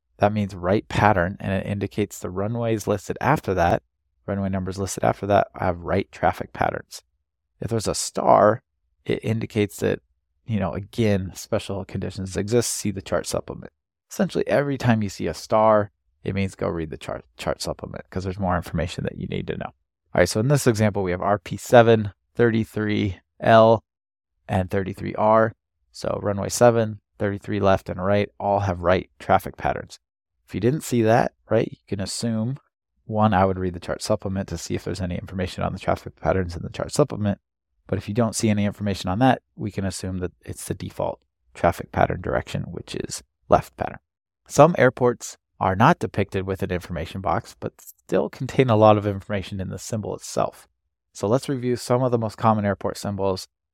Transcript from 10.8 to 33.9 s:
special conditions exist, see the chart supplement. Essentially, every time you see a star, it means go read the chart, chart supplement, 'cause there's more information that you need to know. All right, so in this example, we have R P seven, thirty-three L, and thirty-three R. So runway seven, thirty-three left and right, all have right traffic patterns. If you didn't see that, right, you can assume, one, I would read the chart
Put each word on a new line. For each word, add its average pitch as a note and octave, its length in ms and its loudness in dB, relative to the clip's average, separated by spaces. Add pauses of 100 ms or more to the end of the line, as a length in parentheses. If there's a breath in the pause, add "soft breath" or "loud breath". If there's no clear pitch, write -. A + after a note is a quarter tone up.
special G2 520 -6
conditions F#2+ 500 -8
exist, G#2 340 0
see - 200 -4
the F#2+ 100 -6
chart - 260 -4
supplement. - 460 -8 (380)
Essentially, - 360 -2
every C#3 300 0
time A#2 260 0
you G2+ 60 -4
see G2 180 -8
a E2+ 60 -4
star, G#2+ 580 4 (320)
it - 120 -4
means G2 200 -2
go G2 140 -4
read E2 220 -4
the - 80 -12
chart, - 260 -10 (140)
chart - 240 -4
supplement, - 480 -10
'cause F#2+ 140 -6
there's F#2+ 140 -6
more F2+ 180 0
information E2+ 480 -4
that - 120 -6
you - 100 -8
need G1+ 200 -6
to G1+ 100 -4
know. - 160 -8 (420)
All - 60 4
right, F2+ 80 4
so - 100 -2
in A2+ 100 2
this C#3+ 180 2
example, G#2 360 2
we F2+ 100 -2
have F2+ 100 -4
R G2+ 160 2
P - 180 -10
seven, A2+ 560 6 (220)
thirty-three G#2+ 880 0 (200)
L, A2+ 420 6 (640)
and F#2 240 -2
thirty-three F#2+ 440 -4
R. A2 400 4 (380)
So - 300 -4
runway G2+ 280 -4
seven, A2+ 500 4 (180)
thirty-three G2+ 420 -2
left F#2+ 280 4
and F#2 160 -6
right, G2+ 340 2
all G2+ 220 0
have F2+ 220 -2
right F2+ 360 2
traffic F#2 380 0
patterns. - 420 -6 (480)
If - 80 -16
you F#2+ 60 -4
didn't C3+ 220 0
see A#2+ 180 0
that, A2 320 4 (160)
right, G#2+ 220 2
you - 80 -20 (100)
can G2 120 -6
assume, A2+ 580 -4 (480)
one, G#2+ 260 4
I F#2+ 140 4
would F#2 120 0
read F#2 140 -2
the F2 80 -10
chart - 220 -8